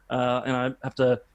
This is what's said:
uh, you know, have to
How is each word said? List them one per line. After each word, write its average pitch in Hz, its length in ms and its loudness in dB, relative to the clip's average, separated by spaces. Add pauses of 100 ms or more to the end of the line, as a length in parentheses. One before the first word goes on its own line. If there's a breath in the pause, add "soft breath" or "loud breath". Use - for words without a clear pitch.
uh, 123 380 0
you 131 60 -2
know, 127 220 -2 (100)
have 131 120 -6
to 127 240 2 (140)